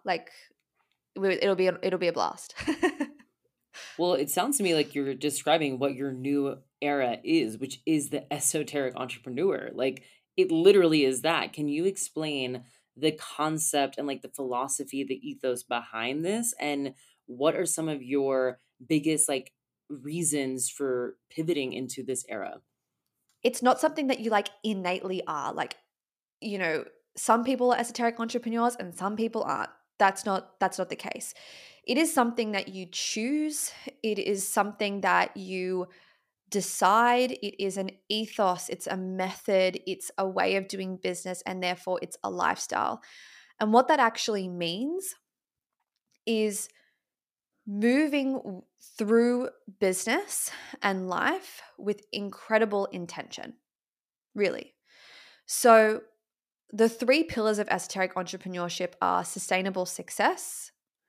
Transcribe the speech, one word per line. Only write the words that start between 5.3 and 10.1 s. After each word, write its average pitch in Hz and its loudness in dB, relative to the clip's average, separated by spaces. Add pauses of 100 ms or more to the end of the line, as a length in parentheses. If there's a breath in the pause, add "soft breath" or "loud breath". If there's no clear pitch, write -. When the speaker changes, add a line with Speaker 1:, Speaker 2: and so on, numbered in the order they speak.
Speaker 2:
what 139 0
your 135 -6
new 139 -2 (260)
era 135 0
is, 117 0
which 131 -8
is 156 2
the - -6
esoteric 143 -2
entrepreneur. 131 -4
Like, 131 -2 (340 soft breath)